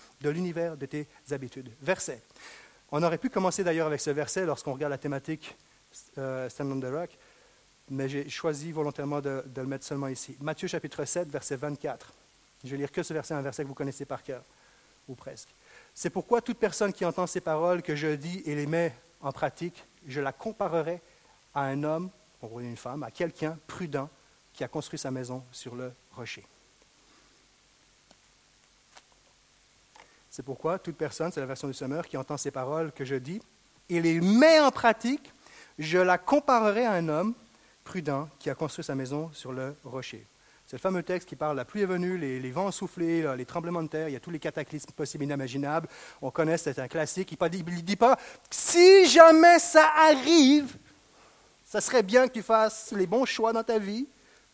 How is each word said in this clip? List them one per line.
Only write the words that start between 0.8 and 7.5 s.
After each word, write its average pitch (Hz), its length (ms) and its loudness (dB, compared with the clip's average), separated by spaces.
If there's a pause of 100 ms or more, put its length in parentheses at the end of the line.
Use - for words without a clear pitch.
tes 147 200 -10 (240)
habitudes ? 131 400 -10 (100)
Verset. 143 400 -4 (720)
On 147 120 0
aurait 165 160 2
pu - 120 -4
commencer 185 320 0
d'ailleurs 165 240 0
avec 147 140 -2
ce 151 100 -4
verset 151 360 -4
lorsqu'on 147 260 -4
regarde 143 180 -6
la 135 80 -6
thématique, 143 560 -8 (640)
euh, 131 300 -8
Stand 139 240 -8
on 135 80 -6
the 127 120 -8
Rock, 165 180 -8 (800)